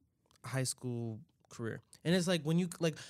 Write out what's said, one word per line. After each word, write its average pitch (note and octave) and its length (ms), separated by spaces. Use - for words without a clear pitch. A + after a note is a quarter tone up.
high B2+ 180
school A#2 560
career. - 320
And E3 100
it's F3+ 120
like, E3+ 160
when D#3+ 140
you, F3+ 120
like, D#3 180